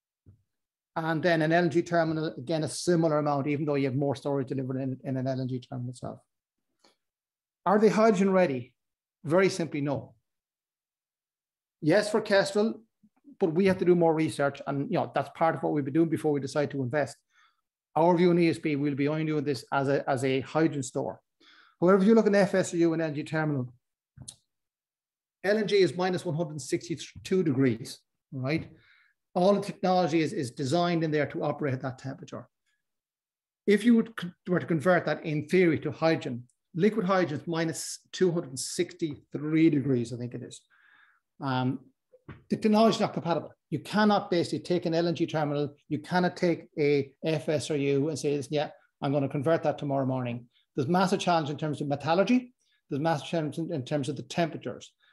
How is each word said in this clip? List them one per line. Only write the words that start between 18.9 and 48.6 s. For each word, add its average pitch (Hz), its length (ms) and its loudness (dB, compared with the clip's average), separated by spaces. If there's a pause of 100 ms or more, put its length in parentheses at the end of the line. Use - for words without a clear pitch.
be 139 140 0
only 156 180 -2
doing 151 180 -2
this 139 280 -4
as 139 160 0
a, 143 200 0
as 131 160 -2
a 135 180 0
hydrogen 143 420 0
store. - 360 -8 (600)
However, 185 200 6
if 190 60 4
you 226 60 8
look 214 140 6
at 202 80 2
F 190 180 4
S 190 180 0
R 175 60 -4
U 165 160 4
and 160 80 -2
L 160 60 -2
N 147 80 -6
G 147 80 -6
terminal, 151 500 -2 (1700)
L 208 140 2
N 208 100 0
G 202 100 2
is 175 180 4
minus 180 280 -2
one 165 120 -4
hundred 156 260 -4
sixty-two - 800 -4
degrees, 131 560 0 (340)
right? 139 380 -6 (640)
All 190 220 4
the 196 60 -2
technology 175 600 0
is, 151 100 -2
is 123 200 -6
designed 165 520 0
in 160 60 0
there 147 180 0
to 160 160 -8
operate 147 300 -2
at 127 80 -6
that 127 160 -8
temperature. - 500 -14 (1160)
If 208 180 4
you 233 120 6
would 226 200 2
con-, 180 180 -10 (140)
were 175 120 0
to - 80 -8
convert 170 380 2
that 151 200 -4
in 151 220 -4
theory 175 320 4
to 151 120 -6
hydrogen, 156 520 -2 (320)
liquid 202 300 2
hydrogen 175 340 0
is - 80 -16
minus 165 520 -4 (120)
two 185 200 2
hundred 139 280 -6
sixty-three 160 1120 -2
degrees, 127 420 0
I 117 40 -8
think 120 180 -10
it 120 80 -12
is. - 180 -18 (800)
Um, 127 380 0 (720)
the - 80 -2
technology 214 380 4
is - 40 -4
not 196 140 -2
compatible. 156 400 -2 (160)
You 151 100 -4
cannot 208 520 2
basically 165 280 0
take 180 260 -2
an 165 80 -2
L 170 140 2
N 170 80 0
G 165 120 -2
terminal, 147 480 -2 (120)
you 151 120 -4
cannot 180 360 0
take 170 320 -2 (120)
a 143 320 2 (120)
F 160 240 -2
S 151 220 -2
R 156 80 -2
U 139 320 0
and 147 80 -6
say, 143 180 -2
"Listen, 143 180 -6
yeah, 147 160 0 (320)